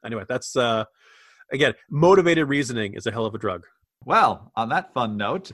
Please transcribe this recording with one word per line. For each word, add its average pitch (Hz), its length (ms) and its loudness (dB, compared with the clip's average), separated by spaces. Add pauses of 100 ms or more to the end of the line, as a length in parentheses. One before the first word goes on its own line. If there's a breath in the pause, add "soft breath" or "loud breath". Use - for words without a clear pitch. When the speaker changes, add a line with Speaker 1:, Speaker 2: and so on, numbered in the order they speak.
Speaker 1:
anyway, 113 240 -8
that's, - 260 -6
uh, 117 300 0 (680 soft breath)
again, 135 220 2 (160 soft breath)
motivated 165 580 4
reasoning 120 460 -2
is 110 140 -10
a 110 40 0
hell 113 140 -4
of 107 100 -6
a - 20 -10
drug. 92 260 -6 (400)
Speaker 2:
Well, 143 520 2
on 113 140 -4
that 170 260 -4
fun 113 200 -2
note, 110 380 -4